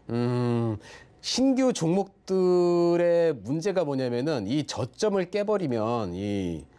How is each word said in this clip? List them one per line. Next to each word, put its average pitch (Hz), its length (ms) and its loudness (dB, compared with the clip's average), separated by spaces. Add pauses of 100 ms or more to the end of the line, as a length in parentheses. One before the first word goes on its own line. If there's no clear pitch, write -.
음, 120 680 0 (440)
신규 262 500 2
종목들의 175 1600 2 (100)
문제가 165 420 -2
뭐냐면은 131 640 -2
이 143 180 -2
저점을 190 640 -2
깨버리면 120 840 -2
이, 95 500 -4 (140)